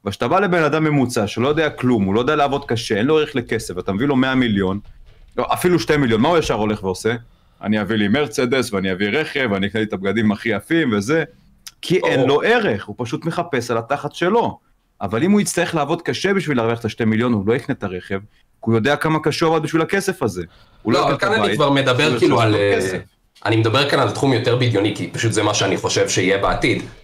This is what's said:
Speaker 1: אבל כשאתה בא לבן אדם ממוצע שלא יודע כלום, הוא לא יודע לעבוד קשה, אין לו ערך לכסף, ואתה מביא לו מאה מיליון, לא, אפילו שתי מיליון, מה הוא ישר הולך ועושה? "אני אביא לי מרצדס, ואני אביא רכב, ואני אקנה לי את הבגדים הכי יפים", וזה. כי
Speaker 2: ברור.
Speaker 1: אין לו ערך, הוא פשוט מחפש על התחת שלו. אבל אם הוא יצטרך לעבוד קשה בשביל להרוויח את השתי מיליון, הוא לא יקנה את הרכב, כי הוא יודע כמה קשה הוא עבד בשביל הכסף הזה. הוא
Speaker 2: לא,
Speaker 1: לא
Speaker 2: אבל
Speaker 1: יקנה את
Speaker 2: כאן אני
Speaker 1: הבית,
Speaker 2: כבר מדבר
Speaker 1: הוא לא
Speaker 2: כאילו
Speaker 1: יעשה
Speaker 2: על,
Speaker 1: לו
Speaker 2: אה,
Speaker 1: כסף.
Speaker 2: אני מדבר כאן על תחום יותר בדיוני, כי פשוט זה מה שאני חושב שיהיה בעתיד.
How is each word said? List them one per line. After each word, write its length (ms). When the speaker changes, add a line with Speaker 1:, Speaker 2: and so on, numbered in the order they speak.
Speaker 1:
אבל 80
כשאתה 160
בא 120
לבן 240
אדם 200
ממוצע 440
שלא 200
יודע 220
כלום, 340
הוא 100
לא 60
יודע 160
לעבוד 300
קשה, 320
אין 80
לו 140
ערך 160
לכסף, 420
ואתה 140
מביא 160
לו 80
מאה 200
מיליון, 440
לא, 160
אפילו 260
שתי 180
מיליון, 240
מה 80
הוא 80
ישר 160
הולך 300
ועושה? 320
"אני 200
אביא 140
לי 120
מרצדס, 680
ואני 180
אביא 200
רכב, 400
ואני 160
אקנה 140
לי 60
את 60
הבגדים 380
הכי 180
יפים", 440
וזה. 300
כי 180
Speaker 2:
ברור. 120
Speaker 1:
אין 160
לו 140
ערך, 440
הוא 140
פשוט 260
מחפש 460
על 60
התחת 360
שלו. 460
אבל 220
אם 80
הוא 100
יצטרך 340
לעבוד 260
קשה 320
בשביל 240
להרוויח 220
את 60
השתי 200
מיליון, 280
הוא 140
לא 60
יקנה 220
את 80
הרכב, 360
כי 60
הוא 140
יודע 200
כמה 280
קשה 220
הוא 100
עבד 80
בשביל 180
הכסף 420
הזה. 200
הוא 120
Speaker 2:
לא, 60
Speaker 1:
לא 60
Speaker 2:
אבל 80
Speaker 1:
יקנה 160
את 40
Speaker 2:
כאן 60
אני 80
Speaker 1:
הבית, 100
Speaker 2:
כבר 120
מדבר 360
Speaker 1:
הוא 80
לא 60
Speaker 2:
כאילו 160
Speaker 1:
יעשה 100
Speaker 2:
על, 60
Speaker 1:
לו 60
Speaker 2:
אה, 200
Speaker 1:
כסף. 200
Speaker 2:
אני 100
מדבר 340
כאן 100
על 120
תחום 220
יותר 220
בדיוני, 400
כי 120
פשוט 240
זה 120
מה 100
שאני 240
חושב 320
שיהיה 280
בעתיד. 460